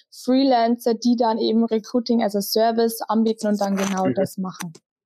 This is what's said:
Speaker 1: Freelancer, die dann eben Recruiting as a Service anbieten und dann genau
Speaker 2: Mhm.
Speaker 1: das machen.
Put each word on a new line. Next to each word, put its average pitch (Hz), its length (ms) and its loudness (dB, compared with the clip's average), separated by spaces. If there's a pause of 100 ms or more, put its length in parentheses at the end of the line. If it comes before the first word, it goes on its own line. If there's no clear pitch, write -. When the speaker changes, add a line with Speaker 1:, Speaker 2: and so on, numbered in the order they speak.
(120)
Speaker 1:
Freelancer, 240 840 2
die 240 220 2
dann 226 240 0
eben 226 260 2
Recruiting 233 560 0
as 208 140 -2
a 202 60 0
Service 226 600 0
anbieten 220 460 0
und 208 120 0
dann 196 160 -2
genau 190 300 -2
Speaker 2:
Mhm. 185 80 0
Speaker 1:
das 190 240 -2
machen. 185 360 -10 (320)